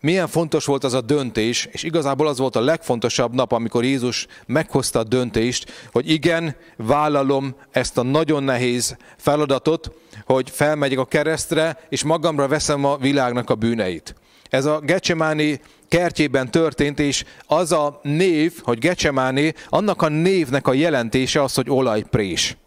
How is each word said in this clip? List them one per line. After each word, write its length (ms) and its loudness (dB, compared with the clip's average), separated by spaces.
milyen 240 2
fontos 380 0
volt 180 0
az 100 0
a 80 0
döntés, 680 -2
és 120 -10
igazából 440 -2
az 100 -2
volt 180 -2
a 60 2
legfontosabb 720 0
nap, 180 0
amikor 320 0
Jézus 440 -2
meghozta 540 0
a 40 0
döntést, 680 -2
hogy 180 0
igen, 460 0
vállalom 760 0
ezt 260 -2
a 60 0
nagyon 400 0
nehéz 540 0
feladatot, 760 0
hogy 240 2
felmegyek 500 0
a 60 0
keresztre, 760 0
és 140 -4
magamra 440 0
veszem 380 0
a 120 2
világnak 520 0
a 60 4
bűneit. 600 -2
Ez 160 0
a 140 0
Gecsemáni 800 -2
kertjében 640 0
történt, 480 0
és 240 0
az 260 0
a 300 0
név, 640 2
hogy 140 0
Gecsemáni, 760 0
annak 320 0
a 60 2
névnek 600 0
a 60 2
jelentése 720 0
az, 100 -2
hogy 160 -2
olajprés. 960 0